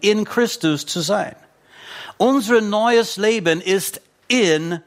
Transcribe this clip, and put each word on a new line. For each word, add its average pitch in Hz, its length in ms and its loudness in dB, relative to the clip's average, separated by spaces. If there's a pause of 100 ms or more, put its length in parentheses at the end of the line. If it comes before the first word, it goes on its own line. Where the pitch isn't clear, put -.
in 214 240 2
Christus 160 600 -2
zu - 140 -6
sein. 175 360 -4 (800)
Unser 233 440 2
neues 220 560 0
Leben 190 440 0
ist 185 400 -2 (260)
in 170 600 0